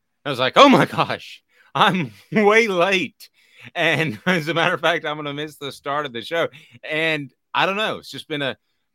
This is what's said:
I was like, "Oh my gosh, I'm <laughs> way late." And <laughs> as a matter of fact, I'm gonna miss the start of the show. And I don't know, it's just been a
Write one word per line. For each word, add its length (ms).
I 40
was 100
like, 180
"Oh 100
my 160
gosh, 580
I'm 380
<laughs> 120
way 340
late." 640
And 480
<laughs> 20
as 240
a 40
matter 200
of 80
fact, 240
I'm 100
gonna 180
miss 220
the 160
start 340
of 60
the 100
show. 280
And 500
I 120
don't 120
know, 220
it's 120
just 160
been 140
a 160